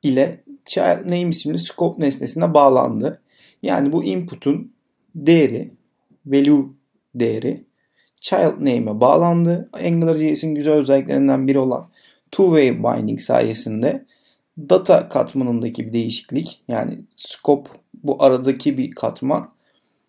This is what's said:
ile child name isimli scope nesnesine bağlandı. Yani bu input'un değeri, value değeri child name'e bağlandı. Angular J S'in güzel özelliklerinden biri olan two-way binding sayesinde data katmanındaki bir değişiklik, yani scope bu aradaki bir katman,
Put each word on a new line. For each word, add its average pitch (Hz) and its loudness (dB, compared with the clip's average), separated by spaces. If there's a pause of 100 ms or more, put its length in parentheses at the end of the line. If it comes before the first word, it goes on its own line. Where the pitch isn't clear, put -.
ile 139 0 (200)
child 185 0
name 175 -2
isimli 165 -4
scope 165 -4
nesnesine 143 -2
bağlandı. 127 2 (420)
Yani 165 0
bu 170 -2
input'un 175 -6 (420)
değeri, 147 2 (560)
value 139 4 (500)
değeri 113 -4 (560)
child 185 0
name'e 117 -2
bağlandı. 170 2
Angular 165 0
J 156 0
S'in 156 -4
güzel 147 0
özelliklerinden 135 2
biri 139 4
olan 131 -2 (420)
two-way 151 4
binding 113 -2
sayesinde 117 -2 (520)
data 180 4
katmanındaki 120 -4
bir 113 -12
değişiklik, 117 -6
yani 117 -4 (180)
scope - -2 (320)
bu 139 -2
aradaki 131 2
bir 127 -4
katman, - -6 (580)